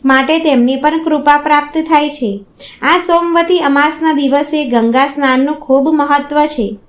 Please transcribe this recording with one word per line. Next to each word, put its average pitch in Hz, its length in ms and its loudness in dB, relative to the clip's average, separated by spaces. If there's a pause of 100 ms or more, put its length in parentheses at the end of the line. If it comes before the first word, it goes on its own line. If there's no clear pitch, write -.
માટે 262 340 2
તેમની 269 380 2
પણ 302 280 -2
કૃપા 294 320 2
પ્રાપ્ત 294 420 0
થાય 302 320 0
છે. 202 340 -6 (380)
આ 320 160 2
સોમવતી 339 600 0
અમાસના 311 540 0
દિવસે 285 520 0
ગંગા 233 420 2
સ્નાનનું 277 480 0
ખૂબ 277 340 0
મહત્વ 294 580 0
છે 208 320 -6 (100)